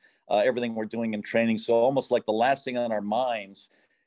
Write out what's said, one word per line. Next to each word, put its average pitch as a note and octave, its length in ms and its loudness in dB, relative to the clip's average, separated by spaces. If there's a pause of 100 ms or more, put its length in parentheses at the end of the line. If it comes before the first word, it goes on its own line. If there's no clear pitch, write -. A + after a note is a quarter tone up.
(280)
uh, G#2 160 2
everything A#2+ 300 0
we're A2 100 -4
doing A2+ 280 -4
in G#2 100 -6
training. A2+ 360 0
So A#2 160 0
almost B2+ 360 2
like A#2+ 140 2
the G#2+ 80 -2
last B2 320 2
thing B2 140 -6
on A#2+ 140 -2
our G#2 80 -2
minds G#2 680 -4 (380)